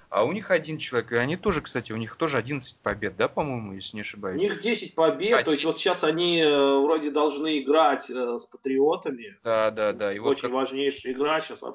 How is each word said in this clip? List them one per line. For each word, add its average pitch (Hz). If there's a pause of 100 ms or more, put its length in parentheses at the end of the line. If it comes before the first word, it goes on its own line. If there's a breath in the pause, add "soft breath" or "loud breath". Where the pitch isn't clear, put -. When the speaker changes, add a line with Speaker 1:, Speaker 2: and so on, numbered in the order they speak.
(140 soft breath)
Speaker 1:
А 101
у 127
них 202
один 156
человек, -
и 117
они 131
тоже, 180
кстати, -
у 110
них 113
тоже 151
одиннадцать 127
побед, 104
да, -
по-моему, 113
если 95
не 104
Speaker 2:
У -
Speaker 1:
ошибаюсь? 101
Speaker 2:
них 185
десять 202
побед, 160
Speaker 1:
А, -
Speaker 2:
то -
есть 143
вот 156
Speaker 1:
десять. -
Speaker 2:
щас 180
они, 170
э, 143
вроде 147
должны 151
играть, 143
э, 120
с -
Патриотами. 135
Speaker 1:
Да, 110
да, 107
да, 101
и 104
вот 123
Speaker 2:
Очень 135
Speaker 1:
как 123
Speaker 2:
важнейшая 131
игра 151
щас. - (100)